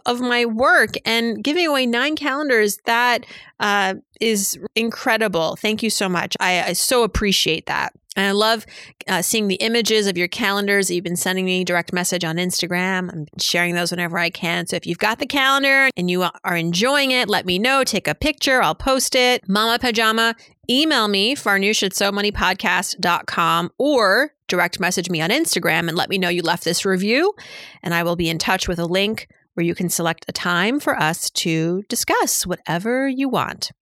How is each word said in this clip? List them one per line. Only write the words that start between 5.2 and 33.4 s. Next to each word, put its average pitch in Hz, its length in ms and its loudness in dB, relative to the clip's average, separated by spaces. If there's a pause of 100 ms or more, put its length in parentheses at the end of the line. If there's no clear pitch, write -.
Thank 214 260 -2
you 220 60 2
so 202 180 0
much. 175 320 -2
I, 180 240 2
I 185 100 -2
so 240 300 2
appreciate 185 640 0
that. 143 260 -2 (240)
And 196 100 0
I 196 60 2
love, 220 340 2 (420)
uh, 180 140 0
seeing 208 280 0
the 196 60 2
images 220 520 2
of 185 100 -2
your 175 120 -2
calendars 202 580 0
that 180 80 -2
you've 175 80 -2
been 175 140 -4
sending 185 260 -2
me 185 220 0
direct 175 260 -2
message 180 320 -2
on 160 140 -2
Instagram. 180 760 -2
I'm 156 140 -8 (140)
sharing 175 360 0
those 175 160 -2
whenever 175 260 -4
I 170 120 0
can. 175 360 -4
So 180 120 -4
if - 100 -8
you've 170 100 -4
got 220 220 0
the 285 60 -4
calendar 269 720 2
and 180 120 0
you 180 140 0
are 180 320 -2
enjoying 226 560 2
it, 247 160 2
let 185 180 0
me 180 140 0
know. 262 240 2
Take 208 240 -2
a 151 80 0
picture. 269 480 2
I'll 160 120 2
post 262 380 0
it. 247 360 2
Mama 220 280 2
Pajama, 226 580 2 (340)
email 254 400 2
me, 202 260 2
farnoosh 202 480 2
at 190 100 -2
so 202 160 0
money 202 220 0
podcast 185 680 -2
dot 175 240 0
com, 170 520 0
or 254 540 2 (160)
direct 175 320 0
message 175 300 -2
me 170 100 -2
on 165 120 0
Instagram 170 580 0
and 165 80 -2
let 160 120 -2
me 196 80 -2
know 180 120 0
you 175 140 -2
left 165 200 -2
this - 220 -2
review. 214 480 2 (480)
And 170 120 -4
I 170 100 0
will 170 120 0
be 175 140 0
in 165 80 -2
touch 190 320 0
with 170 100 -2
a 170 60 -2
link 196 420 -2 (280)
where 170 100 0
you 170 100 0
can 175 140 -2
select 165 400 -2
a - 20 -12
time 185 480 0
for - 180 -2
us 160 340 -2
to 170 580 -2
discuss 320 580 0
whatever 220 640 -2
you 269 180 -2
want. - 440 -2 (100)